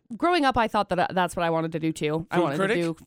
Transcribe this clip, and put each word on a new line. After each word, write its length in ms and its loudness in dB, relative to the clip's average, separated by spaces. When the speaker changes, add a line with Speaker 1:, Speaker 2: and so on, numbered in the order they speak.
Speaker 1:
growing 300 2
up, 120 2
I 120 2
thought 200 0
that, 100 0
uh, 120 2
that's 240 0
what 80 -2
I 60 0
wanted 240 -2
to 80 -4
do, 100 0
too. 400 -2
I 60 -4
Speaker 2:
Food 60 4
Speaker 1:
wanted 140 0
Speaker 2:
critic? 200 0
Speaker 1:
to 40 0
do 260 -4